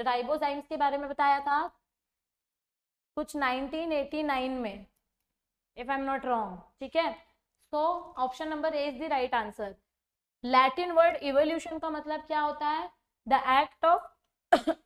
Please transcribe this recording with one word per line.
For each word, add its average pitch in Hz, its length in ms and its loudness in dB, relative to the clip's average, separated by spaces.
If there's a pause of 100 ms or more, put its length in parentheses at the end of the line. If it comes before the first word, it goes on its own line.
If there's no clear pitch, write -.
राइबोजाइम्स 285 640 -2
के 311 100 -6
बारे 277 220 2
में 285 100 -6
बताया 277 320 2
था 285 280 0 (1500)
कुछ 302 220 -6
नाइनटीन 277 560 -2
एटी 294 300 -2
नाइन 262 280 -2
में, 202 360 -6 (920)
if 247 100 -8
I 269 100 -2
am 269 80 -4
not 269 180 -2
wrong, 214 340 -2 (220)
ठीक 269 160 -10
है। - 380 -2 (400)
So 339 300 0 (140)
option 262 280 -2
number 311 240 -2
A 285 220 -2
is 240 80 -12
the 320 80 -4
right 262 240 0
answer। 208 420 -4 (680)
लैटिन 269 480 4
वर्ड 330 240 6
इवोल्यूशन 311 640 0
का 320 120 -4
मतलब 302 300 -6
क्या 311 200 -2
होता 294 280 -2
है? 330 220 -2 (380)
The 262 140 4
act 277 420 2
of 349 160 6 (520)
<coughs> 320 220 4 (120)